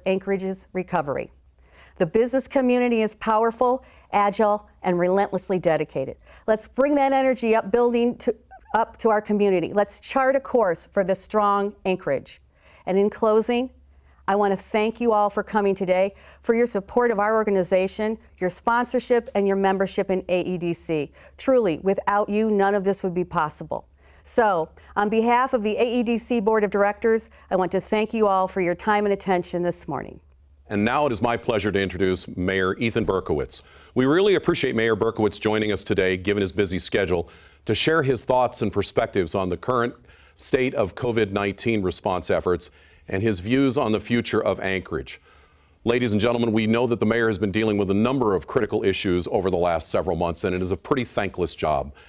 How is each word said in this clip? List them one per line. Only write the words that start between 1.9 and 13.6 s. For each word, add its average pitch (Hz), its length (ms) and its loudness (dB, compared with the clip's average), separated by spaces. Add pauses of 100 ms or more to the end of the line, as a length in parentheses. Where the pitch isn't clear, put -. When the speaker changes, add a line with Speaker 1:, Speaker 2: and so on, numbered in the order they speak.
Speaker 1:
The 180 100 0
business 247 420 0
community 247 540 2
is 214 140 -4
powerful, 233 680 0 (280)
agile, 208 560 2 (140)
and 180 180 0
relentlessly 185 580 0
dedicated. 151 580 -2 (300)
Let's 220 220 0
bring 285 260 2
that 269 180 2
energy 254 440 2
up 214 160 -2
building 240 460 2
to, - 160 -2 (380)
up 220 260 0
to 226 120 2
our 214 100 2
community. 202 540 0
Let's 208 240 0
chart 269 380 0
a 269 40 -2
course 208 460 0
for - 180 0
the 185 120 0
strong 202 580 0 (100)
Anchorage. 180 560 -4 (460)
And 190 100 0
in 202 140 4
closing, 226 600 0 (580)